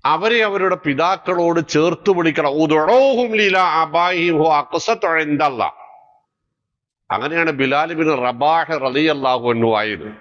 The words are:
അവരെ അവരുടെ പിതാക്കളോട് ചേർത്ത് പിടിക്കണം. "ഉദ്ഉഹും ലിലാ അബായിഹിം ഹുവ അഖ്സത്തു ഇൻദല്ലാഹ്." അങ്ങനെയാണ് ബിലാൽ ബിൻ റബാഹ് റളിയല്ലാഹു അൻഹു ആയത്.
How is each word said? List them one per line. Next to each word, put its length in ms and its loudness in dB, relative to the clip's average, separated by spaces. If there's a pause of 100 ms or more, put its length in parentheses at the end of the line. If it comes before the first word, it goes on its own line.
അവരെ 400 0
അവരുടെ 300 0
പിതാക്കളോട് 920 -2
ചേർത്ത് 420 0
പിടിക്കണം. 380 0
"ഉദ്ഉഹും 880 2
ലിലാ 460 2
അബായിഹിം 540 0
ഹുവ 120 2
അഖ്സത്തു 580 0
ഇൻദല്ലാഹ്." 800 -2 (1300)
അങ്ങനെയാണ് 400 -4
ബിലാൽ 440 -2
ബിൻ 320 0
റബാഹ് 540 0
റളിയല്ലാഹു 680 0
അൻഹു 260 0
ആയത്. 440 -6